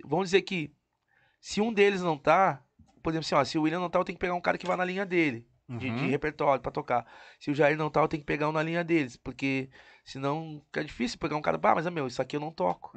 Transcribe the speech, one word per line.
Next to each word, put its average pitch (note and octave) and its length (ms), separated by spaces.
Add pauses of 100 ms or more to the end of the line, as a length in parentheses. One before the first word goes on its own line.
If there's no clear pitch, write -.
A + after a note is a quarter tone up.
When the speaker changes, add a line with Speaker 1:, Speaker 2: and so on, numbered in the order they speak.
Speaker 1:
vamos E3+ 220
dizer F#3 160
que E3 280 (680)
se - 200
um A3+ 140
deles G3+ 280
não E3 160
tá, D#3+ 460 (380)
por E3 100
exemplo, D#3+ 140
assim, E3+ 100
ó, C#3+ 80
se - 140
o D3+ 60
William D#3 160
não F3 100
tá, F3+ 100
eu F3+ 40
tenho F3+ 120
que - 60
pegar F3+ 140
um F3+ 60
cara F3 180
que F3 80
vá F3+ 100
na F3+ 80
linha F#3 200
dele, D#3+ 420 (200)
de, A#2 220
de A#2+ 140
Speaker 2:
Uhum. - 60
Speaker 1:
repertório C#3+ 520
pra - 100
tocar. B2+ 340 (340)
Se - 100
o D3 60
Jair D3+ 220
não D3+ 120
tá, D3+ 120
eu D#3 60
tenho D3+ 140
que - 60
pegar D3+ 200
um D#3 40
na D#3 100
linha E3 220
deles, D#3+ 340
porque C3+ 520 (360)
senão D3 600
fica D3+ 160
difícil A3+ 340
pegar D3+ 180
um D3+ 60
cara, D#3+ 160
"Bah, G3+ 180
mas E3 100
é F3+ 40
meu, D#3 180
isso B2+ 140
aqui B2+ 140
eu D3 40
não D3+ 120
toco." - 460